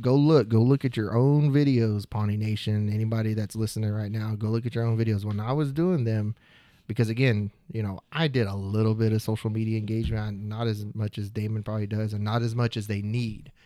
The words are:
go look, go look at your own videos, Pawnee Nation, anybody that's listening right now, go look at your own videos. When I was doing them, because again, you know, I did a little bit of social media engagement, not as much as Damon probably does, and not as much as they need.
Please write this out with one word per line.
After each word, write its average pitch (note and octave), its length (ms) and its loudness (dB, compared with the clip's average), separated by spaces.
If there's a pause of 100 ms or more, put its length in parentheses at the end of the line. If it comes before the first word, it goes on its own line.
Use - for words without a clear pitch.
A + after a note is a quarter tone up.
go B2 140 4
look, C#3+ 340 6
go A2+ 120 6
look C3+ 220 4
at C3 140 -2
your G#2+ 180 -2
own C#3+ 380 4
videos, A#2 560 2
Pawnee G#2 260 -2
Nation, G#2+ 560 -2
anybody A2 420 0
that's G#2+ 220 -4
listening A2 360 -2
right G#2 200 -4
now, A2 240 -4
go G#2+ 120 -4
look A2+ 180 0
at A#2 100 -4
your A#2 100 0
own A#2 120 2
videos. A2 260 2
When G#2 160 -4
I A2+ 140 -2
was D3 180 0
doing D#3+ 320 2
them, A2 320 0 (520)
because G#2+ 200 0
again, A2+ 440 2 (200)
you A2 100 -4
know, G2 200 -6 (100)
I D#3+ 160 0
did B2 200 2
a G2 80 -4
little G#2+ 400 0
bit A2 180 2
of A2 80 2
social A2 280 -2
media A2 280 -2
engagement, G#2+ 680 -4
not A2 240 -4
as G#2+ 260 -2
much G#2+ 240 -4
as G2+ 120 -6
Damon G#2+ 340 -4
probably G#2+ 240 -4
does, G#2+ 240 -2
and G#2 120 -4
not A2 180 0
as A2+ 120 -2
much A#2+ 220 0
as G#2 120 -4
they G2+ 140 -2
need. A2 480 -4 (160)